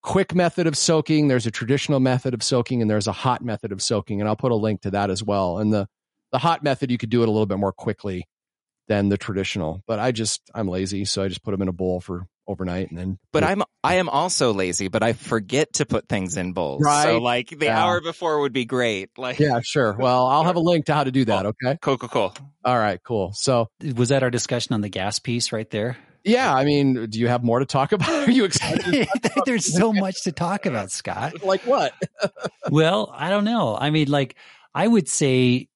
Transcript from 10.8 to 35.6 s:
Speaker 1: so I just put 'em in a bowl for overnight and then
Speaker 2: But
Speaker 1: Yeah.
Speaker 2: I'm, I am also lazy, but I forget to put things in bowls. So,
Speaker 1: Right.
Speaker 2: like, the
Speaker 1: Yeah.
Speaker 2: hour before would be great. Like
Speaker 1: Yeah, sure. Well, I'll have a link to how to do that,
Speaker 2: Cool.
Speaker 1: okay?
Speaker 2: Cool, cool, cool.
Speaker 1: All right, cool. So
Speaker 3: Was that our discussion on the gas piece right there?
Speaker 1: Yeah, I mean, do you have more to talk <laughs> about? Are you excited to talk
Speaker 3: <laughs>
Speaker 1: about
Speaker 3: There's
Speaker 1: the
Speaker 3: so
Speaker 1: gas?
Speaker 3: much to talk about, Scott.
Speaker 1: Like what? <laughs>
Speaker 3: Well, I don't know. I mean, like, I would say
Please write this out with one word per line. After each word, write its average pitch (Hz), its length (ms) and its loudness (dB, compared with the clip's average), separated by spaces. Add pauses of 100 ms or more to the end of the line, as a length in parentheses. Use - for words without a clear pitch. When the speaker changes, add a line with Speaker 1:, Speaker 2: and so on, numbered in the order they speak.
Speaker 1:
so 98 180 -4
I 95 60 -2
just 87 140 -8
put 107 120 -6
'em 95 80 -4
in 92 60 -2
a 92 40 -4
bowl 90 280 -2
for 90 260 -10 (200)
overnight 92 420 -6
and 82 100 -12
then 95 200 -6 (120)
Speaker 2:
But 151 120 0
Speaker 1:
Yeah. 160 80 0
Speaker 2:
I'm, 196 120 -2 (220)
I 170 120 2
am 185 120 0
also 143 460 0
lazy, 95 340 -2
but 104 140 0
I 113 100 2
forget 117 640 -2
to 147 100 -2
put - 240 -2
things 92 300 -4
in 90 160 -4
bowls. 82 260 -4
So, 147 60 2
Speaker 1:
Right. 147 340 2
Speaker 2:
like, 123 300 -2
the 151 160 -4
Speaker 1:
Yeah. 113 180 2
Speaker 2:
hour 175 160 0
before 160 400 -2
would 139 140 -2
be 127 100 0
great. 113 540 -2
Like 123 200 -8
Speaker 1:
Yeah, 139 240 2
sure. 117 360 0
Well, 127 280 4
I'll 143 180 4
have 175 120 2
a 175 40 0
link 165 260 2
to 151 80 2
how 147 100 2
to 131 60 -2
do 127 160 2
that, 101 160 0
Speaker 2:
Cool. 104 100 -2 (140)
Speaker 1:
okay? 147 160 -2
Speaker 2:
Cool, - 160 0
cool, 123 100 -10
cool. 196 260 0 (300)
Speaker 1:
All 123 140 2
right, 104 260 0
cool. 101 300 -2
So 120 340 0 (280)
Speaker 3:
Was 120 120 2
that 135 140 4
our 127 80 2
discussion 120 420 -2
on 113 80 0
the 104 80 -4
gas 95 300 -4
piece 120 340 -4
right 110 160 -6
there? 113 300 -4 (260)
Speaker 1:
Yeah, 226 300 4
I 131 100 4
mean, 139 460 2
do 110 100 -4
you 120 80 2
have 123 160 2
more 117 140 4
to 139 80 0
talk 139 260 0
<laughs> - 0 -
about? 185 160 0
Are 294 220 2
you 247 140 6
excited - 380 -2
to 247 220 0
talk - 120 -4
Speaker 3:
<laughs> - 160 -2
Speaker 1:
about 285 120 0
Speaker 3:
There's 240 220 0
Speaker 1:
the - 60 -2
Speaker 3:
so 202 200 4
Speaker 1:
gas? 202 80 2
Speaker 3:
much 190 240 -4
to 185 80 -2
talk 180 320 -4
about, 110 260 -4
Scott. 110 540 -8
Speaker 1:
Like 190 220 0
what? 226 260 2 (300)
<laughs> 202 100 -2 (380)
Speaker 3:
Well, 160 440 4
I 143 160 -4
don't 202 140 2
know. 202 340 0
I 147 120 0
mean, 151 180 2
like, 139 280 0 (380)
I 165 120 2
would 220 220 4
say 127 680 2